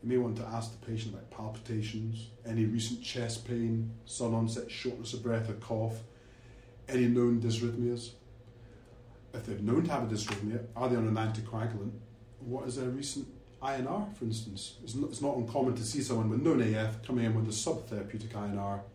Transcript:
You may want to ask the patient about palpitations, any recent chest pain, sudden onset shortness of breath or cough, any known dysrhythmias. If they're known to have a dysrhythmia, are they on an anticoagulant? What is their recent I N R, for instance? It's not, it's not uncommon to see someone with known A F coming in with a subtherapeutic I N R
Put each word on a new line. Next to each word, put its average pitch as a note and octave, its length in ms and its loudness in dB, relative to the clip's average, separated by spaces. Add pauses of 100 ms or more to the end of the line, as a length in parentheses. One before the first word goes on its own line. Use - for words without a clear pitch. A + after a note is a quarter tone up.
You A#2 80 -2
may B2+ 80 4
want A2+ 200 2
to A2+ 60 -6
ask A2+ 360 -4
the - 60 -14
patient A2 280 -4
about - 160 -12
palpitations, A2 1000 -4 (160)
any A2+ 180 4
recent A2+ 400 2
chest A#2 420 -4
pain, A2+ 460 2 (140)
sudden A#2 280 -2
onset A2+ 380 0
shortness - 420 -4
of A2 100 -6
breath A2+ 260 2
or G2+ 60 -2
cough, A2+ 400 -2 (920)
any B2 200 6
known A#2+ 340 6
dysrhythmias. A#2 720 0 (1200)
If A2+ 120 -8
they're G2+ 140 -4
known A#2+ 240 6
to D3+ 80 2
have A#2+ 180 2
a G#2+ 60 2
dysrhythmia, G#2 480 -2 (140)
are B2 100 2
they A#2+ 80 6
on A2+ 120 4
an A2 80 4
anticoagulant? A2 760 -2 (480)
What C3 280 -4
is B2+ 100 -4
their B2+ 100 -2
recent C#3 400 -4 (340)
I C3+ 140 0
N B2+ 120 0
R, G3+ 200 0 (100)
for B2+ 80 -4
instance? A2 580 -4
It's A2 120 -8
not, C#3+ 140 0
it's - 120 -6
not C#3 140 2
uncommon B2+ 400 2
to A2+ 80 -4
see C#3 180 -2
someone A2+ 280 2
with B2+ 120 2
known D3+ 200 6
A G#2+ 160 4
F A2 260 0
coming B2 220 2
in A2 100 4
with A2 120 2
a G#2+ 40 -2
subtherapeutic G#2+ 840 -4
I G#2 120 -4
N G2+ 100 -2
R G2+ 240 -2 (140)